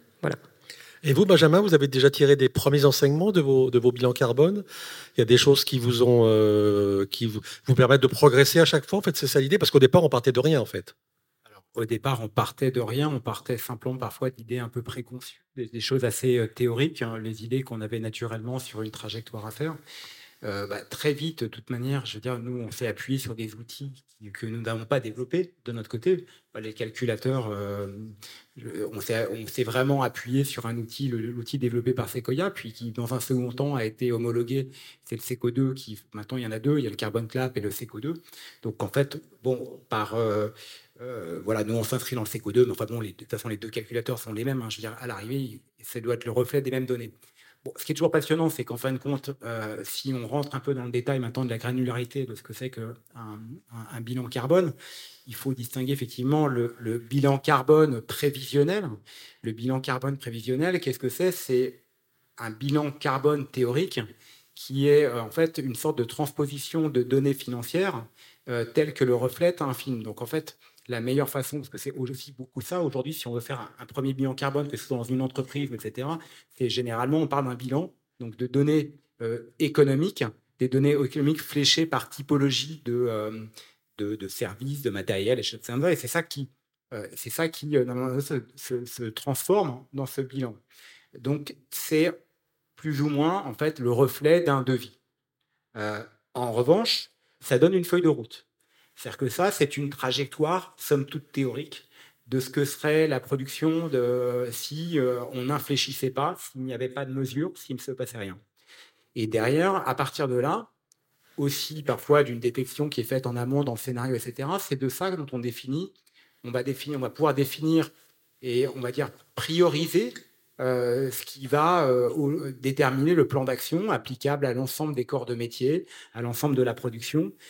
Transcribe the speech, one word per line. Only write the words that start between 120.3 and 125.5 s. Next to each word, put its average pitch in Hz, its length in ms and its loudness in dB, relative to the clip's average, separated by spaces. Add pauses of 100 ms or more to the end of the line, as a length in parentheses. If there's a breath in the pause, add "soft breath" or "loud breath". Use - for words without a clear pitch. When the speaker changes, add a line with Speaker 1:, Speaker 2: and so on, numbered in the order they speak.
Speaker 3:
euh, 127 500 0
ce - 140 -8
qui 135 220 -14
va, 151 420 4
euh, 123 220 4
au-, 143 400 -2
déterminer 135 640 2
le 156 120 6
plan 135 180 0
d'action 160 460 -2
applicable 143 540 -2
à 127 80 0
l'ensemble 135 420 -4
des 123 120 -2
corps 127 180 -4
de 120 100 -6
métier, 127 520 -2 (260 loud breath)